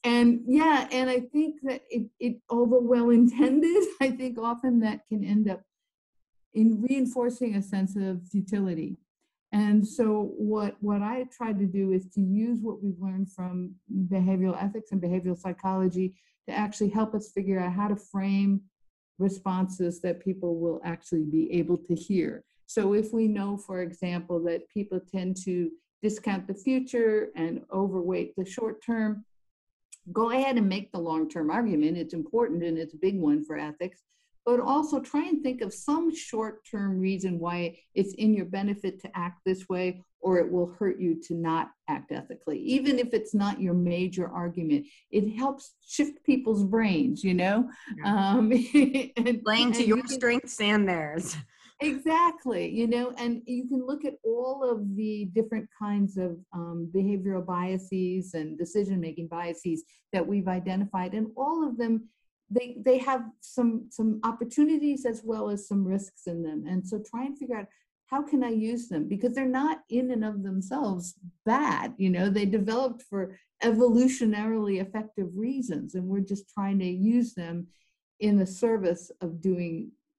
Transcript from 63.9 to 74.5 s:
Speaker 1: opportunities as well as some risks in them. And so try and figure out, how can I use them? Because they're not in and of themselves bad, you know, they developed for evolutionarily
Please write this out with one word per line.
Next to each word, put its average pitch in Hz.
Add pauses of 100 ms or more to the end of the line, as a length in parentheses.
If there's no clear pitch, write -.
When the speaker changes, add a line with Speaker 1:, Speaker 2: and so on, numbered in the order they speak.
Speaker 1:
opportunities 285
as 226
well 214
as 202
some 196
risks 196
in 170
them. 151
And 185
so 208
try 233
and 277
figure 247
out, 202 (400)
how 285
can 285
I 233
use 226
them? 151
Because 240
they're 269
not 277
in 254
and 220
of 208
themselves 190 (320)
bad, 226
you 190
know, 180
they 202
developed 220
for 190 (260)
evolutionarily 220